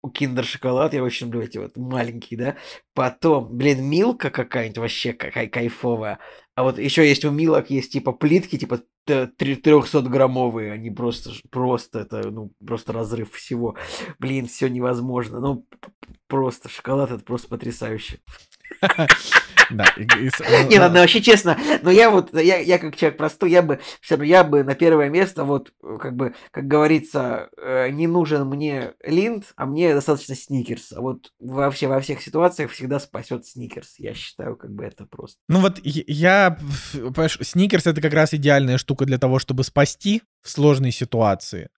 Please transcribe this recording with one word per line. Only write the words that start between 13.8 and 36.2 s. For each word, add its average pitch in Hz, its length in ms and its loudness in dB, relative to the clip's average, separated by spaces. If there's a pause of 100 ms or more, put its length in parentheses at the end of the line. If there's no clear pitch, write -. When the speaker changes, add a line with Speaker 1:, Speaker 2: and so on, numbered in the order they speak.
Speaker 1:
Блин, 131 300 -6
всё - 220 -4
невозможно. 123 720 -4
Ну, 131 280 -6
п-, - 100 -20
п-, - 340 -20 (140)
просто 135 420 -4
шоколад — 135 420 -4
это 110 120 -10
просто 120 260 -10
потрясающе. 113 800 -10
Speaker 2:
<laughs> - 1400 0
Да, 107 280 2
и, 104 60 -8
и 120 260 2
с-, - 180 -6
ну, 226 220 6
Speaker 1:
Не, 208 100 10
Speaker 2:
ну. - 0 -
Speaker 1:
ладно, 175 220 8
вообще 190 200 6
честно, 202 360 6 (240)
но 175 100 4
я 226 200 10
вот, 190 220 2
я, 170 260 4
я 175 200 2
как 160 160 -8
человек 156 220 0
простой, 156 340 0
я 180 100 8
бы, 151 180 0 (220)
всё - 140 0
равно 143 100 -2
я 180 180 8
бы 147 200 4
на 135 120 -2
первое 156 340 4
место, 180 360 0
вот, 139 260 -4 (120)
э, 110 160 -12
как 127 160 -8
бы, 123 200 -4 (160)
как 139 160 -8
говорится, 147 920 0
э, 127 320 -2
не 151 180 -4
нужен 151 400 0
мне 143 460 -6 (100)
Линд, 202 420 -2 (100)
а - 100 -8
мне 156 280 0
достаточно 143 420 -2
Сникерс. 120 580 -8
А - 80 -12
вот 127 380 -10
вообще 135 480 -4
во 135 120 0
всех 135 220 -8
ситуациях 165 500 -2
всегда 131 280 -6
спасёт - 460 -12
Сникерс. - 540 -18
Я 107 140 -12
считаю, - 440 -14
как - 160 -18
бы 104 120 -12
это - 200 -16
просто. - 320 -20 (120)
Speaker 2:
Ну 185 120 2
вот 190 220 0
я, 143 240 -6
я, 175 540 4